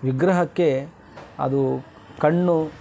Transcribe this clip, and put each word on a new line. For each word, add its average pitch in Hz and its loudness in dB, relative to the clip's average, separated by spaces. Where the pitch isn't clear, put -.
ವಿಗ್ರಹಕ್ಕೆ 156 0
ಅದು 131 -2
ಕಣ್ಣು 160 2